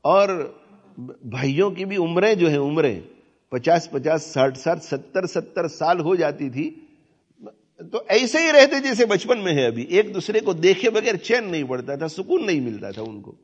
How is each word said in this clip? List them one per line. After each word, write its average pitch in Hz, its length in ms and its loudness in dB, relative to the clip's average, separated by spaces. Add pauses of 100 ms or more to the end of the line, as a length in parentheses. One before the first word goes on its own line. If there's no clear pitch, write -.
اور 196 240 4 (680)
بھائیوں 135 720 -2
کی 185 140 -8
بھی 196 120 -4
عمریں 180 380 2
جو 170 140 2
ہیں، 147 80 2
عمریں 143 420 0 (520)
پچاس، 160 400 0
پچاس، 151 320 -2
ساٹھ، 135 340 0
ساٹھ، 165 260 -4
ستر، - 420 -6
ستر 170 420 -6
سال 160 320 0
ہو 165 160 0
جاتی 147 340 -2
تھی 131 200 -6 (1200)
تو - 160 -4
ایسے 262 320 2
ہی 320 120 2
رہتے 277 280 8
جیسے 254 260 2
بچپن 240 340 0
میں 185 140 0
ہے 139 120 2
ابھی۔ 117 240 -2
ایک 202 260 2
دوسرے 208 240 -2
کو 190 140 -2
دیکھے 190 360 2
بغیر 220 260 0
چین 220 360 -2
نہیں 160 120 -4
پڑتا 127 320 -6
تھا، 156 120 -8
سکون 196 380 -2
نہیں 175 140 0
ملتا 107 320 -8
تھا 107 100 -12
ان 110 200 -12
کو۔ - 220 -20